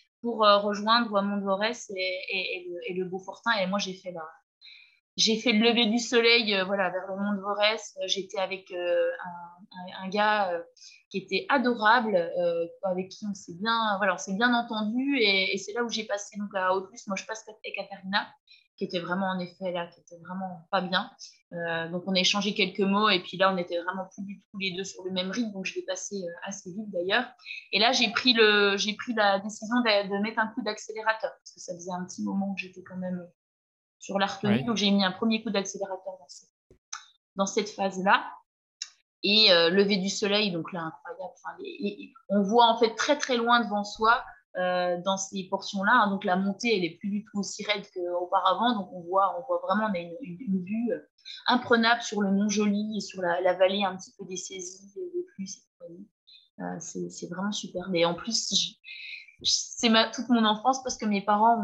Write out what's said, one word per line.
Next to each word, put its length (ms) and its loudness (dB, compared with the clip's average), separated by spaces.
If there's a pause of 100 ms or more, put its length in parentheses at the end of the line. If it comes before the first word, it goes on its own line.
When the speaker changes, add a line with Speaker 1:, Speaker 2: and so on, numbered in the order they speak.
(240)
Speaker 1:
pour, 200 0
euh, 140 8
rejoindre 640 2
Mont-de-Vorès 720 -2
et, 80 -10
et, 560 -4
et 120 -10
le, 80 -8 (140)
et 60 -6
le 100 -2
Beaufortin. 460 -6 (100)
Et 60 0
moi, 100 -2
j'ai 160 -4
fait 200 -12
la, 140 -10 (880)
j'ai 220 2
fait 140 2
le 80 4
lever 260 4
du 140 2
soleil, 560 4
euh, 80 0
voilà, 260 0
vers 180 -6
le 140 -6
Mont-de-Vorès. 800 -2
Euh, 60 -4
j'étais 320 -4
avec, 320 -6
euh, 400 0 (120)
un, 760 -14
un, 40 -10
un 40 -6
gars, 440 2
euh, 100 -4 (460)
qui 100 -4
était 300 -4
adorable, 680 4
euh, 500 0 (160)
avec 280 -2
qui 200 -10
on 60 -6
s'est 180 -16
bien, 240 -2 (200)
voilà, 180 2
on 20 -10
s'est 160 -6
bien 180 2
entendu. 680 0
Et, 340 4
et 60 -2
c'est 140 -12
là 100 -2
où 60 -4
j'ai 160 -6
passé 340 -8
donc, 160 -6
à 180 2
Haute-Luce. 320 -6
Moi, 100 -4
je 100 -8
passe 200 -12 (180)
Ekaterina, 640 -6 (520)
qui 80 -4
était 120 -6
vraiment, 300 -2
en 100 -2
effet, 340 -6
là, 140 -4
qui 140 -20
était 280 -20
vraiment 440 -10
pas 100 2
bien. 300 -2 (400)
Euh, 380 -4
donc, 180 -4
on 80 0
a 40 6
échangé 360 2
quelques 240 0
mots 300 4
et 100 4
puis 180 -10
là, 160 4
on 40 0
était 200 -4
vraiment 340 -6
plus 140 -12
du 160 -14
tout 160 -18
les 140 -2
deux 120 -6
sur 200 -12
le 80 -6
même 180 -2
rythme. 220 -4
Donc, 160 -8
je 80 -8
l'ai 80 -6
passé, 320 -8
euh, 320 -8
assez 240 -12
vite 180 -10
d'ailleurs. 360 0 (460)
Et 60 0
là, 140 6
j'ai 180 2
pris 240 4
le, 440 6
j'ai 180 -2
pris 180 -6
la 260 4
décision 420 -4
de, 360 2
de 60 0
mettre 160 -2
un 80 0
coup 160 -8
d'accélérateur 640 -4
parce 240 -18
que 60 -20
ça 160 -10
faisait 160 -10
un 140 -6
petit 180 -10
moment 320 -4
que 60 -8
j'étais 200 -12
quand 160 -14
même 260 -6 (760)
sur 180 -6
la 80 4
retenue. 300 0
Speaker 2:
Oui. 80 2
Speaker 1:
Donc, 140 0
j'ai 120 4
mis 140 6
un 80 2
premier 320 0
coup 80 -4
d'accélérateur 680 -4
dans 80 -20
cette, 220 -20 (840)
dans 100 2
cette 240 0
phase-là. 560 2 (1000)
Et, 280 8
euh, 160 8
lever 260 4
du 140 0
soleil, 420 0
donc 220 -6
là, 80 -6
incroyable. 520 -12
Enfin, 240 -14
les, 220 -12
les, 340 -6 (140)
on 140 4
voit 240 6
en 120 4
fait 180 4
très, 220 2
très 200 0
loin 260 4
devant 220 -2
soi, 360 2 (360)
euh, 480 0
dans 100 2
ces 340 -6
portions-là. 440 0
Hein. 160 6
Donc, 160 -2
la 100 4
montée, 400 0
elle 80 2
est 140 -4
plus 120 -6
du 140 -4
tout 160 -8
aussi 240 -6
raide 300 -2
qu'auparavant. 840 0
Donc, 160 -6
on 80 -12
voit, 400 2
on 80 -12
voit 180 0
vraiment, 240 2
on 60 -2
a 40 -2
une, 140 -10 (100)
une, 180 -12
une 240 -2
vue, 260 -2
euh, 80 -4 (480)
imprenable 540 4
sur 200 -4
le 100 2
Mont 180 2
Joly 480 0
et 20 -4
sur 220 -8
la, 180 0
la 140 4
vallée 320 4
un 100 -2
petit 240 -16
peu 60 -12
des 100 -10
Saisies, 600 -14
euh, 40 -8 (140)
de 180 -4
Cluses 220 -10
et 60 -20 (180)
compagnie. 280 -16 (520)
Euh, 220 -6
c'est, 280 -10
c'est 200 -12
vraiment 240 -4
super. 380 -8
Mais 120 2
en 120 2
plus, 380 -4
j-, 240 -2 (640)
j-, 100 -2 (260)
c'est 100 2
ma, 220 6
toute 180 -8
mon 160 4
enfance 400 2
parce 140 -6
que 80 -6
mes 160 0
parents 420 4